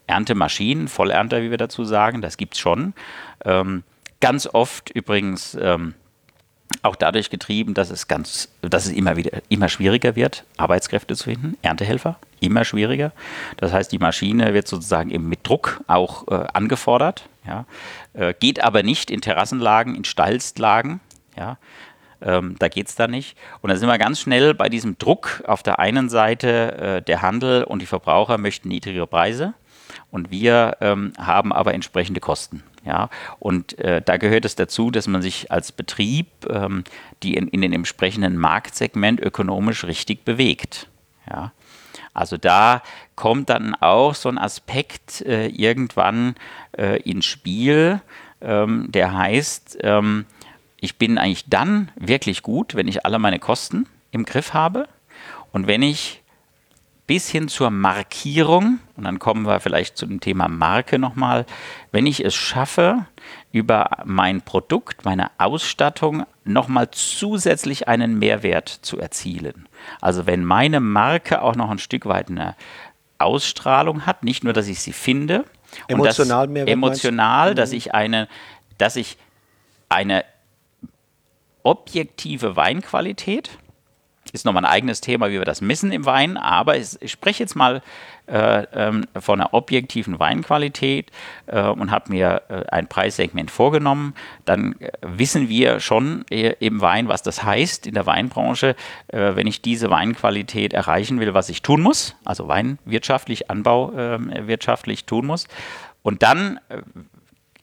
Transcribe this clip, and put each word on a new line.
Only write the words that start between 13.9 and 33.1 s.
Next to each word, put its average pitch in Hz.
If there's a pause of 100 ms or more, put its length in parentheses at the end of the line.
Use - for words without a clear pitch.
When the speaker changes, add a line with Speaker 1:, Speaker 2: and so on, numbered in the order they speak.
Speaker 1:
die -
Maschine 104
wird 101
sozusagen 85
eben 82
mit -
Druck -
auch, 90
äh, 87
angefordert, 123 (180)
ja, 113 (480)
äh, 90
geht 131
aber 110
nicht 110
in -
Terrassenlagen, 110
in -
Stallstlagen, 117 (340)
ja, 107 (640)
ähm, 90
da 92
geht's -
dann 120
nicht. 135 (240)
Und 98
da 95
sind 110
wir 120
ganz 107
schnell 135
bei 107
diesem 113
Druck -
auf 104
der -
einen 120
Seite, 117
äh, 87
der -
Handel 123
und 98
die 90
Verbraucher 95
möchten 104
niedrigere 92
Preise 113 (560)
und 87
wir, 117
ähm, 101
haben 98
aber 95
entsprechende 90
Kosten. - (220)
Ja, 87 (280)